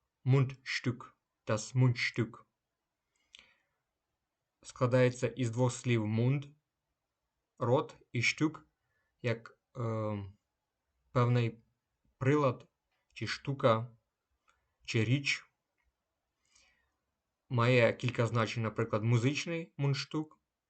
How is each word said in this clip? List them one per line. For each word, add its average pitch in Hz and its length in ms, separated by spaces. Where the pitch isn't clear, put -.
Mundstück. 131 840
Das - 280
Mundstück. 127 640
Складається 123 640
із 117 240
двох 120 220
слів 117 320
Mund, 123 440
рот, 131 360
і 123 80
Stück, 151 400
як, - 360
е, 110 480
певний 120 460
прилад, 139 480
чи - 140
штука, 120 680
чи 110 200
річ. 139 420
Має 120 440
кілька 120 340
значень, 113 360
наприклад, 110 420
музичний 143 720
мундштук. 143 640